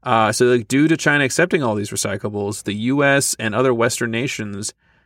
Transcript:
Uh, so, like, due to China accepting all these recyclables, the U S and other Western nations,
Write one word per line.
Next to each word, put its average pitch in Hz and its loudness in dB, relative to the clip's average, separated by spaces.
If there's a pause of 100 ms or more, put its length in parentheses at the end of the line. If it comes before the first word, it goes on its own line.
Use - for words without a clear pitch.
Uh, 113 2
so, 123 2
like, 123 2
due 139 4
to 165 4
China 147 2
accepting 165 0
all 113 0
these 104 -4
recyclables, 101 -6
the 101 -4
U 123 0
S 139 2
and 113 -4
other 127 2
Western 117 0
nations, 107 -6 (320)